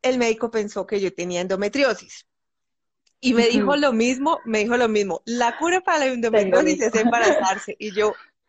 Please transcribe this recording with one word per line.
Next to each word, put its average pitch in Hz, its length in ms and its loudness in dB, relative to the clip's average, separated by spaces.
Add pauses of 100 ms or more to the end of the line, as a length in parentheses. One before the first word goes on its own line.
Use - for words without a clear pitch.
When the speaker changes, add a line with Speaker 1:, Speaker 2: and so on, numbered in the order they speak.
Speaker 1:
el 262 160 2
médico 226 320 0
pensó 208 360 -4
que 208 120 -2
yo 185 140 -2
tenía 175 280 -4
endometriosis. 208 840 -2 (920)
Y 247 140 0
me 233 140 4
dijo 240 240 2
Speaker 2:
Ujú. 285 60 2
Speaker 1:
lo 285 160 2
mismo, 262 520 0
me 220 140 -2
dijo 233 180 0
lo 247 120 2
mismo, 208 360 -2
"La 233 320 -2
cura 349 240 0
para 349 180 0
la 269 80 0
endometriosis 220 720 2
Speaker 2:
Tengo - 20 -4
Speaker 1:
es 220 140 0
embarazarse". 220 840 2
Y 214 140 -10
yo, 208 200 0 (360)